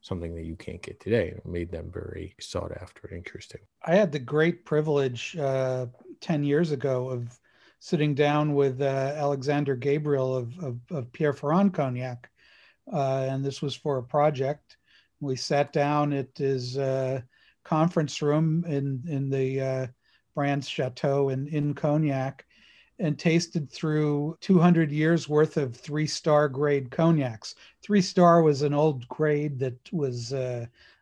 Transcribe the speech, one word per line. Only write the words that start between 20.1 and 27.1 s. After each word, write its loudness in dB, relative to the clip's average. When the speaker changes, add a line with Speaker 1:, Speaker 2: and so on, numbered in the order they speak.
Speaker 2:
brand's -2
chateau 0
in, -4
in -2
Cognac 0
and -2
tasted 0
through 0
two 6
hundred 6
years 2
worth 4
of -2
three-star 0
grade 0
cognacs. 0